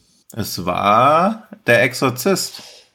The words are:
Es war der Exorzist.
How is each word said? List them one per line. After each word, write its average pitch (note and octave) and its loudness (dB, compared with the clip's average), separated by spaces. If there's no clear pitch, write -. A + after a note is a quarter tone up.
Es F#2 -8
war B2 2
der A#2 4
Exorzist. C3+ -2